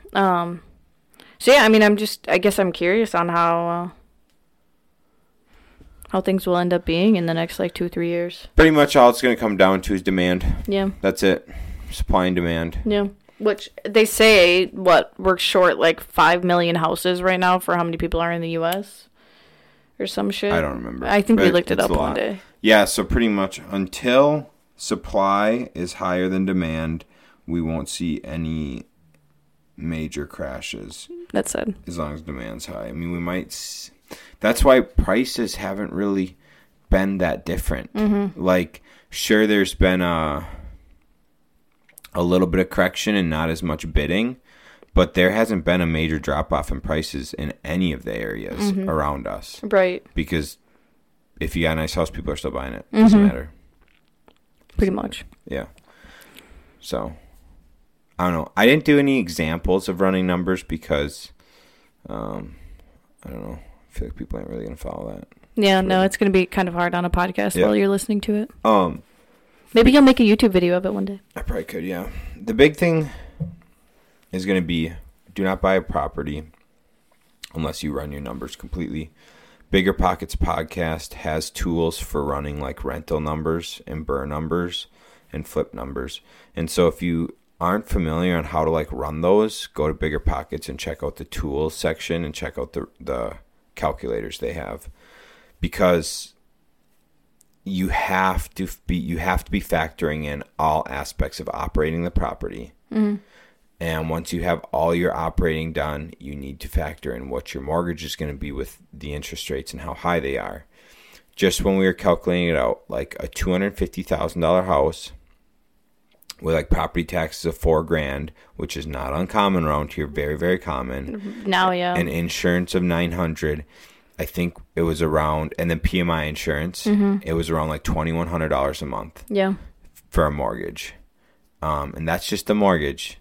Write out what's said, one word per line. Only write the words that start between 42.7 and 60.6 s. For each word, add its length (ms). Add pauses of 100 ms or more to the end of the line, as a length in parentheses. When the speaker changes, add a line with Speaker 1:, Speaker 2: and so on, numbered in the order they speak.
Speaker 2:
and 140
not 200
as 140
much 280
bidding, 460 (560)
but 220
there 160
hasn't 340
been 160
a 60
major 320
drop-off 520
in 100
prices 520
in 200 (100)
any 280
of 120
the 120
areas 560
Speaker 1:
Mm-hmm. 160
Speaker 2:
around 380
us. 380
Speaker 1:
Right. 500
Speaker 2:
Because 440 (800)
if 160
you 80
got 80
a 40
nice 200
house, 160
people 220
are 40
still 140
buying 220
it. 180
Doesn't 260
Speaker 1:
Mm-hmm. 100
Speaker 2:
matter. 220 (1300)
Speaker 1:
Pretty 140
much. 340 (220)
Speaker 2:
Yeah. 180 (1120)
So, 340 (1080)
I 60
don't 80
know. 240
I 80
didn't 200
do 140
any 200
examples 720
of 120
running 260
numbers 360